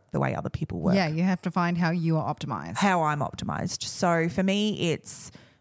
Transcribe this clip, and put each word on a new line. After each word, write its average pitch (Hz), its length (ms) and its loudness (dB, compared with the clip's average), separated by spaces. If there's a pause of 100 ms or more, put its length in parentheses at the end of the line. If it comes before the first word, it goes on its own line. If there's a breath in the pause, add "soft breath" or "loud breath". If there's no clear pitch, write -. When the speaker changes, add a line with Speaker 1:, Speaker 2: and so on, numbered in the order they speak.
(120)
Speaker 1:
the - 80 0
way 135 140 0
other - 160 -4
people - 300 -6
work. 185 140 2
Speaker 2:
Yeah, 185 140 2
you 160 140 -2
have 185 200 2
to 180 80 -2
find 175 280 0
how 170 140 2
you 165 260 2
are 131 160 -2
optimized. 85 420 -6
Speaker 1:
How 185 280 4
I'm 151 160 0
optimized. - 640 -4
So 170 440 2
for 185 140 0
me, 190 500 2
it's - 400 -8 (280 loud breath)